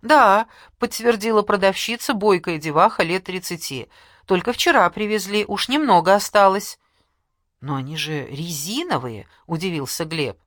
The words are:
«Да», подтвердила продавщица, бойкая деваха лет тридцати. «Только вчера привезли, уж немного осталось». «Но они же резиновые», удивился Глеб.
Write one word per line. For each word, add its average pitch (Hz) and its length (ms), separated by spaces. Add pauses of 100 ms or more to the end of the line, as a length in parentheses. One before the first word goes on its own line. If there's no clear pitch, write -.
«Да», 226 460 (300)
подтвердила 226 640
продавщица, 202 720
бойкая 185 440
деваха 165 460
лет 180 200
тридцати. 175 640 (380)
«Только 190 260
вчера 240 380
привезли, 208 580
уж 202 220
немного 202 460
осталось». 202 640 (800)
«Но 139 140
они 135 200
же 147 300
резиновые», 156 1040 (180)
удивился 165 560
Глеб. 151 420